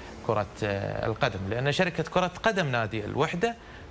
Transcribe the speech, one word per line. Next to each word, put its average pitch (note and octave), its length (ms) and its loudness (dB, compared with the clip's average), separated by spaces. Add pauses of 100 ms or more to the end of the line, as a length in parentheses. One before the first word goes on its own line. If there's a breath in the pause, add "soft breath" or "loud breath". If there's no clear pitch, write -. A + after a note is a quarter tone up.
(280 loud breath)
كرة، G#2+ 200 2 (160)
آه، G2+ 420 0
القدم، A2 340 0 (100)
لأن B2 220 2
شركة E3+ 320 2
كرة F3+ 280 2 (120)
قدم F#3+ 240 4
نادي A2+ 380 0
الوحدة D#3+ 500 0 (360 loud breath)